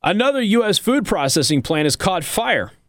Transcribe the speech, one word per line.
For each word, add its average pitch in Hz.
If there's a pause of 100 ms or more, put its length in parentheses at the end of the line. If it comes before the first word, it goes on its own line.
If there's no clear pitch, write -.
Another 247
U 226
S 208
food 247
processing 147
plant 151
has 143
caught 180
fire. 214 (160)